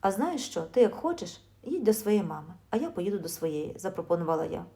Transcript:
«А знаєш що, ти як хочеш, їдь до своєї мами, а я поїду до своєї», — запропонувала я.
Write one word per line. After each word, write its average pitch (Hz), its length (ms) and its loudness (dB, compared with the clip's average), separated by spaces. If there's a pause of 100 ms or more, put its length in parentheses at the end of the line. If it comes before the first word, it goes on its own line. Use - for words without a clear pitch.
«А 196 100 4
знаєш 277 340 0
що, - 160 -6
ти 165 200 0
як 226 140 6
хочеш, - 460 -4 (220)
їдь 285 220 -4
до 214 80 8
своєї 208 300 2
мами, 156 320 -8 (160)
а - 60 0
я 320 140 0
поїду 196 280 -2
до 170 100 -6
своєї», — 156 500 -4
запропонувала 170 680 0
я. 160 200 -6 (120)